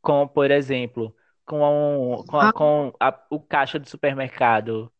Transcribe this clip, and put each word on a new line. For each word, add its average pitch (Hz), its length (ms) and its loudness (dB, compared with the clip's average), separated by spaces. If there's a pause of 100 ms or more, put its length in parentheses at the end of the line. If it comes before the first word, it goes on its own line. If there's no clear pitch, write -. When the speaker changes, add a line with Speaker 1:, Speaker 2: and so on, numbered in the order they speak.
Speaker 1:
Com, 143 280 2
por 139 220 2
exemplo, 127 640 -2 (320)
com 147 180 -2
a, 147 640 0
com - 120 -4
a, 180 100 6
Speaker 2:
Ah. 220 40 2
Speaker 1:
com 147 480 0
a, 135 180 0 (120)
o 151 100 -6
caixa 143 380 -2
do 139 100 -14
supermercado 117 1120 -2